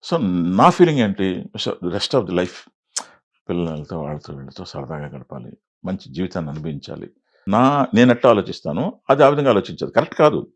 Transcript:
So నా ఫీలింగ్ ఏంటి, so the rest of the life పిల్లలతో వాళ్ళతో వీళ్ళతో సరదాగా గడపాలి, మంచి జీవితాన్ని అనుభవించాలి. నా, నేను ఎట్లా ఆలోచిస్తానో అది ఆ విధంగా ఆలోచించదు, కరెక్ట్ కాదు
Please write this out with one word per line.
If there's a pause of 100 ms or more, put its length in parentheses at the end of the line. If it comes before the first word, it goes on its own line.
(120)
So (380)
నా
ఫీలింగ్
ఏంటి, (120)
so
the
rest
of
the
life (760)
పిల్లలతో
వాళ్ళతో
వీళ్ళతో
సరదాగా
గడపాలి, (280)
మంచి
జీవితాన్ని
అనుభవించాలి. (380)
నా,
నేను
ఎట్లా
ఆలోచిస్తానో (100)
అది
ఆ
విధంగా
ఆలోచించదు,
కరెక్ట్
కాదు